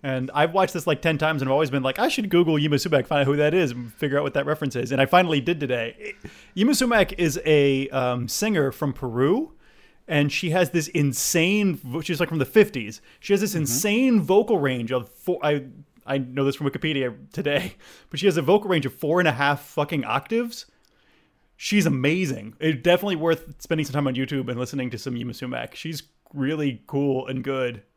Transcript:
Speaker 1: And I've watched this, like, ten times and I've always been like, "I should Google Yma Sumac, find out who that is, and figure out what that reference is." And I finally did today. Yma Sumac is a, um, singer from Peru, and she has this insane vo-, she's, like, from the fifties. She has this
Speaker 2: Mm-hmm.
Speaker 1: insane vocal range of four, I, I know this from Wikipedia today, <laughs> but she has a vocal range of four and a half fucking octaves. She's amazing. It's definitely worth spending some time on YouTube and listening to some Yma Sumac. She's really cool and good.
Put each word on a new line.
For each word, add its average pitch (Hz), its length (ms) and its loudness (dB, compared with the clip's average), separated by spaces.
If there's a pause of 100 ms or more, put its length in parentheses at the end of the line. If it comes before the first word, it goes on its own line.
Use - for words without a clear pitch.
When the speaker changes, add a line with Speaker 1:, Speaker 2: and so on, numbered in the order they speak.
Speaker 1:
And 131 320 -4
I've 156 180 2
watched 185 220 2
this, 160 120 -4
like, 151 160 0
ten 160 160 2
times 156 240 0
and 131 60 -2
I've 131 40 2
always 147 180 2
been 135 120 -2
like, 131 160 -2
"I 240 100 2
should 220 220 -2
Google 170 280 4
Yma 147 220 2
Sumac, 147 260 2
find 147 140 0
out 135 60 2
who 143 100 2
that 147 180 2
is, 175 160 4
and 120 240 -10
figure 139 240 -2
out 147 60 0
what 127 100 -4
that 143 120 0
reference 147 300 -2
is." 120 160 -4
And 135 80 2
I 135 60 6
finally 170 360 4
did 160 180 -2
today. 127 540 -6 (420)
Yma 226 180 4
Sumac 233 440 2
is 160 260 0
a, 143 460 4
um, 123 380 -2
singer 175 440 0
from 143 220 -4
Peru, 139 580 0 (560)
and 147 240 2
she - 180 -4
has 170 200 2
this 160 180 -2
insane 170 880 2
vo-, 127 240 -8
she's, 156 200 -6
like, 170 100 0
from 160 80 -2
the 135 80 0
fifties. 151 540 2 (200)
She - 140 -2
has 202 80 2
this 208 100 -2
Speaker 2:
Mm-hmm. 175 80 -2
Speaker 1:
insane 208 640 2
vocal 196 360 4
range 127 320 -2
of 127 200 -2
four, - 320 -4
I, 147 220 0 (420)
I 139 100 -2
know 135 280 -2
this 139 120 0
from 147 140 -4
Wikipedia 139 440 -4 (180)
today, 147 420 -4 (180)
<laughs> - 180 -20
but 147 100 -8
she 180 60 -6
has 165 120 4
a 165 40 0
vocal 202 280 2
range 156 160 2
of 123 80 -6
four 143 260 0
and 156 80 4
a 147 40 2
half 139 340 0
fucking 160 400 -4
octaves. 226 580 -4 (960)
She's 202 260 2
amazing. 139 720 -2
It's 156 240 -2
definitely 180 340 2
worth 160 440 -2
spending 156 240 -2
some 139 80 -10
time 143 140 0
on 127 80 -2
YouTube 131 340 -4
and 120 100 -6
listening 127 340 -4
to 120 60 -8
some 123 160 -6
Yma 120 200 -6
Sumac. 123 420 -8
She's 156 280 -10 (280)
really 143 540 -2
cool 139 400 -2
and 131 180 -6
good. 127 380 -4 (140)